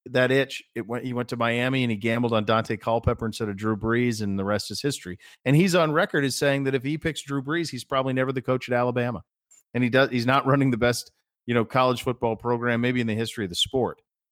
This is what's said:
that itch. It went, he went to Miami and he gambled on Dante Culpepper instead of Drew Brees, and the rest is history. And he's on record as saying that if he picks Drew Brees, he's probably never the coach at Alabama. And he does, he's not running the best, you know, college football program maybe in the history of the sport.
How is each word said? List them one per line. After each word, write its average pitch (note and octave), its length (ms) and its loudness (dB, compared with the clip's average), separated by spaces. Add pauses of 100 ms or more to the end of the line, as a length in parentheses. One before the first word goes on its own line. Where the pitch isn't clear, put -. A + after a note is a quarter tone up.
that B2+ 240 2
itch. C3+ 320 0 (120)
It A2+ 120 -6
went, A#2 180 -6
he B2+ 80 -6
went A#2+ 180 -4
to B2 60 -4
Miami A#2+ 460 0
and A#2+ 80 0
he A2 60 -2
gambled A#2 360 0
on A2 120 2
Dante A2+ 320 0
Culpepper A#2 500 -2
instead G#2+ 220 -6
of G2+ 80 -6
Drew A2 200 -2
Brees, A2+ 460 0
and G2 160 -2
the F#2+ 60 -2
rest G#2 260 -2
is G#2 100 -8
history. C3 380 -6 (260)
And C3+ 120 4
he's F3 180 4
on D#3+ 180 4
record D#3+ 320 2
as C3 120 -2
saying C#3 280 0
that C3+ 100 0
if B2+ 100 -2
he D3+ 140 -4
picks D#3 240 -6
Drew C#3 200 -4
Brees, D#3 280 -4
he's B2 140 -10
probably C3+ 280 -2
never C3 200 0
the B2+ 100 -4
coach B2+ 260 -2
at B2+ 60 0
Alabama. A#2+ 480 0 (520)
And B2 100 0
he A#2+ 60 2
does, C3 200 4
he's A#2+ 160 -2
not C3 200 2
running C#3 240 4
the A#2+ 80 2
best, A#2+ 320 0 (360)
you A#2+ 80 0
know, A#2 100 4
college B2+ 380 2
football A#2 340 -2
program A#2+ 440 0
maybe B2 220 0
in A#2 40 -2
the A2 80 0
history A2 300 -4
of F2+ 60 -4
the F2 60 -10
sport. A#2 440 -2 (320)